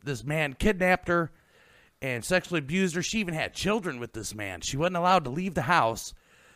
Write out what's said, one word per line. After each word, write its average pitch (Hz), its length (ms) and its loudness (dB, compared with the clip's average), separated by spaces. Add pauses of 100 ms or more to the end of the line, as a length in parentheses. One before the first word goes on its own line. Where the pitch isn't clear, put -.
this 123 200 -6
man 151 300 -2
kidnapped 180 540 2
her 170 220 2 (680)
and 123 240 -4
sexually 175 360 0
abused 165 340 0
her. 175 80 -2
She 220 160 -2
even 180 160 -2
had 135 180 -4
children 185 460 -2
with 117 140 -8
this 107 220 -8
man. 98 280 -8
She - 140 -4
wasn't 175 200 0
allowed 180 280 4
to 127 60 -4
leave 180 240 -4
the 156 80 0
house, 120 520 2 (420)